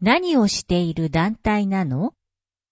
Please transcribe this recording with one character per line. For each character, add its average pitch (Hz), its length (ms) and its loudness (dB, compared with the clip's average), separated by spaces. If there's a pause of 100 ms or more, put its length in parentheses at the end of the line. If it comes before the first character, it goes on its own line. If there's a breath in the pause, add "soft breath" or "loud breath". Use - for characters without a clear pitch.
何 311 360 2
を 214 100 4
し - 180 -4
て 175 140 0
い 165 140 -2
る 165 160 -4
団 170 260 0
体 208 320 -2
な 190 180 -2
の？ 147 280 -4 (580)